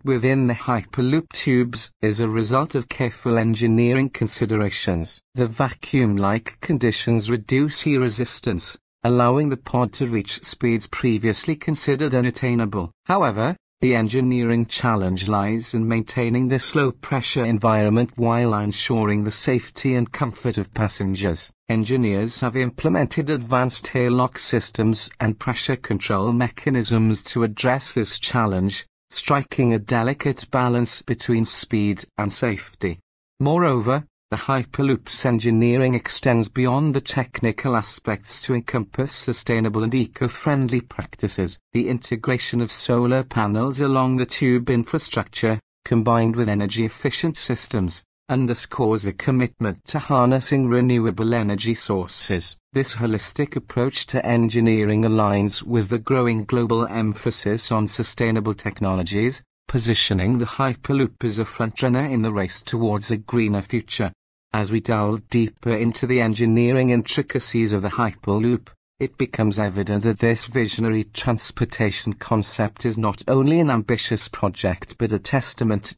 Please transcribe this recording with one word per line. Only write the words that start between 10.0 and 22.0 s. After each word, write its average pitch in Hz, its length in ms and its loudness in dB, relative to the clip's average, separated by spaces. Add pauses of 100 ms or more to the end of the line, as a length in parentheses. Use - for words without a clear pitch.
reach 113 380 -4
speeds 117 420 -2
previously 113 720 0
considered 147 580 0
unattainable. 117 800 0 (140)
However, 147 500 0 (240)
the 127 160 4
engineering 117 680 2
challenge 95 640 0
lies 107 460 -2
in 113 120 0
maintaining 117 640 0
this 131 260 -2
low-pressure 135 720 0
environment 110 720 2
while 117 380 2
ensuring 104 680 0
the 104 60 -2
safety - 640 -2
and 120 160 0
comfort - 460 -4
of 98 160 -4
passengers. 95 800 -2 (180)
Engineers 113 720 0